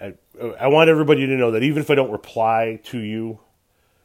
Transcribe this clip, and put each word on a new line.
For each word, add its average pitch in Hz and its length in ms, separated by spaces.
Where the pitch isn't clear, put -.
I, 95 140
I 127 100
want 160 200
everybody 151 380
to 131 100
know 123 140
that 113 120
even 147 200
if - 80
I 143 60
don't 131 140
reply 113 760
to 123 140
you, 110 420